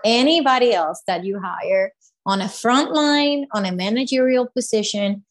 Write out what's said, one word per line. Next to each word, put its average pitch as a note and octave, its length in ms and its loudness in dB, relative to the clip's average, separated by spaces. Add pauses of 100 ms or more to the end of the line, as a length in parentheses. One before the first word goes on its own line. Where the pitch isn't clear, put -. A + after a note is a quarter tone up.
anybody B3+ 680 4
else E3 340 -2
that F3+ 180 -2
you G3 180 -6
hire, F#3+ 480 -2 (340)
on G3 160 0
a F#3+ 80 -4
front B3+ 440 0
line, D4 600 2
on G#3 120 -2
a F#3 60 -2
managerial B3 760 0
position, G#3 840 -2